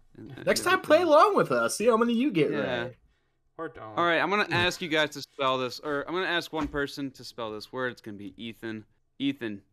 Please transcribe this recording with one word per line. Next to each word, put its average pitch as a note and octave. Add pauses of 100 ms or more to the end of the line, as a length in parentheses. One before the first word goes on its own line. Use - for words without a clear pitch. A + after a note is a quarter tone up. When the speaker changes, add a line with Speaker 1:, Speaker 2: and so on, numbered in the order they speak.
(180)
Speaker 1:
and, -
and -
Speaker 2:
Next G#3
time, F#4
play D#4
Speaker 1:
everything. E4+
Speaker 2:
along F#4
with E3
us. A#2
See G#3
how G#3+
many A#3
you B3
get D3+
Speaker 1:
Yeah. A#2
Speaker 2:
right. B2 (640)
Speaker 3:
Or D#3+
don't. - (140)
Speaker 1:
All E3+
right, E3
I'm D#3
gonna G#3
ask F3
you F3+
guys D3+
to C#3
spell C3
this, B2+
or C#3+
I'm D3+
gonna F#3
ask E3
one D3+
person C#3+
to -
spell A2
this G#2+
word. B2+
It's G#2+
gonna G#2+
be G2
Ethan. A2+ (340)
Ethan, A#2+